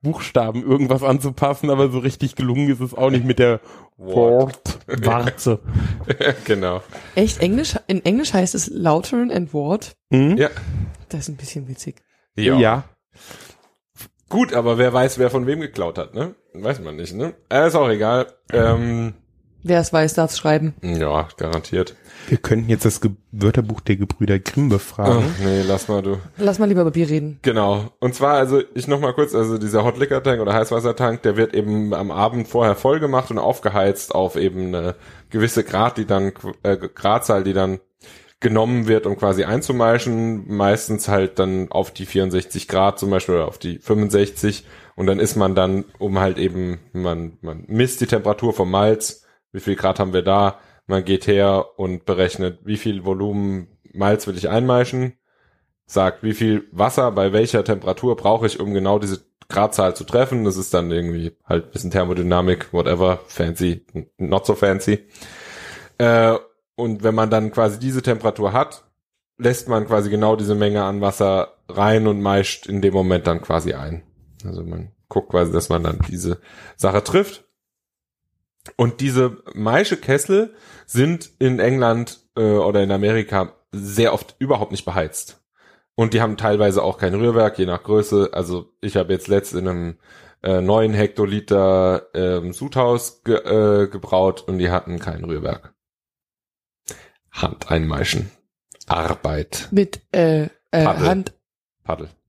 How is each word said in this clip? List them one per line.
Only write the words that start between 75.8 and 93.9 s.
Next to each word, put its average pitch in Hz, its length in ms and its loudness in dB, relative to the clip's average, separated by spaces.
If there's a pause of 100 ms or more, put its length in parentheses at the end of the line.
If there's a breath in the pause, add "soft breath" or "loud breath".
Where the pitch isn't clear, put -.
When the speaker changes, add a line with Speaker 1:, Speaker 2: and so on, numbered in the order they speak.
Speaker 2:
dann 82 240 -4
diese 87 320 -6 (380 loud breath)
Sache 98 260 0
trifft. - 420 -2 (1300)
Und 120 240 0
diese 127 360 2 (160)
Maischekessel 165 1000 0 (320 loud breath)
sind 156 540 0
in 127 200 2
England, 117 600 0 (180)
äh, 117 40 0
oder 104 420 4
in 98 80 0
Amerika 101 640 0 (160)
sehr 101 420 0
oft - 260 -6
überhaupt 131 320 -2
nicht 95 140 -8
beheizt. - 560 -6 (540 soft breath)
Und 113 180 0
die 113 80 2
haben 107 160 -2
teilweise 104 460 2
auch - 140 -2
kein 95 180 -2
Rührwerk, 113 420 2
je 95 80 2
nach 87 180 -4
Größe. 104 480 2
Also 90 480 -6
ich 101 160 -8
habe 92 160 0
jetzt 92 160 -2
letzt 98 260 0
in 92 140 -4
einem, 87 300 -6 (460 soft breath)
äh, 92 180 2
neun 107 320 2
Hektoliter, 98 1200 2
ähm, 90 400 -2
Sudhaus 123 680 -2
ge-, 104 600 2
äh, 98 40 0
gebraut 95 600 0